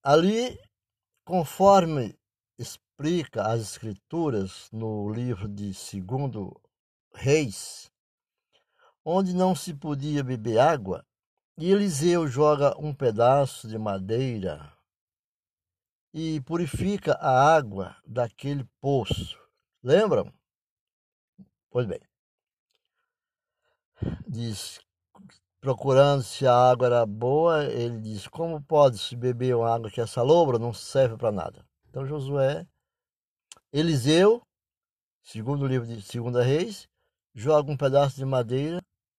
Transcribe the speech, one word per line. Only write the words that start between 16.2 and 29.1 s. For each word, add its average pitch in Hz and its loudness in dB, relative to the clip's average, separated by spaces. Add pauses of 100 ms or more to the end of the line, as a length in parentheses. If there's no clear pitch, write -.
purifica 170 -2
a 139 4
água 98 -4 (120)
daquele 127 -6 (180)
poço. - -2 (460)
Lembram? 151 2 (1400)
Pois 123 -2
bem. - -8 (2250)
Diz, 117 -10 (800)
procurando 135 2
se - -2
a 123 6
água 123 4
era 120 4
boa, 143 0
ele 120 -4
diz, 110 -10
"Como 160 -8
pode-se 135 2